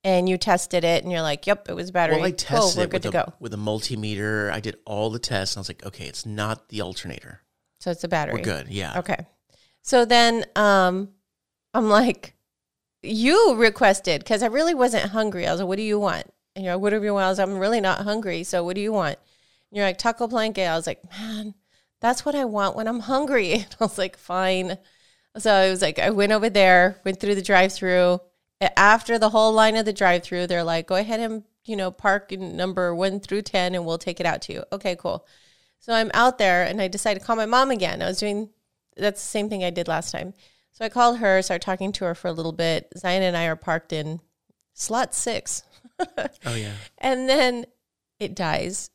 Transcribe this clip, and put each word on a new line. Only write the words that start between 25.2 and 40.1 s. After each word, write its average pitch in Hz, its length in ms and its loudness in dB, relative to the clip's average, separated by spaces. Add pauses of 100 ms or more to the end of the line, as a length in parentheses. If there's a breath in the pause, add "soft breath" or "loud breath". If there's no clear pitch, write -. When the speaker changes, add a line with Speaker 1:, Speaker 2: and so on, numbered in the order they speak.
Speaker 1:
So 214 120 2
I 190 200 6
was 185 100 -2
like, 156 160 0
I - 140 2
went 202 200 2
over 214 200 2
there, 185 520 6
went 190 160 -4
through 202 160 0
the 196 60 -2
drive-thru. 185 800 4 (420)
A-, - 180 2
after 220 400 6
the 214 120 4
whole 220 200 4
line 220 240 4
of 220 80 0
the 214 80 -2
drive-thru, 180 560 0
they're 175 160 0
like, 165 240 -2
"Go 185 80 -2
ahead 214 240 -2
and, 220 240 -6 (220)
you 220 100 -8
know, 185 160 -4
park 196 400 0
in 185 240 -10
number 180 400 -2
one 190 240 -2
through 196 220 -4
ten, 185 340 -2
and 175 100 -4
we'll 165 120 -4
take 170 240 -8
it 170 40 -4
out 160 180 -2
to - 100 -12
you." - 180 -10
Okay, 190 240 -4
cool. - 320 -8 (540 soft breath)
So - 120 -8
I'm 226 200 2
out 254 240 4
there, 180 260 4
and 208 180 -2
I 190 60 -2
decided 196 320 -2
to - 60 -16
call 233 100 0
my 220 100 -2
mom 247 240 4
again. 180 320 -2
I 185 60 -2
was 185 100 -4
doing, 208 320 -4 (460)
that's 202 260 -2
the - 60 -10
same 214 220 -4
thing 196 160 -6
I 180 60 -2
did 175 180 -6
last 160 220 -4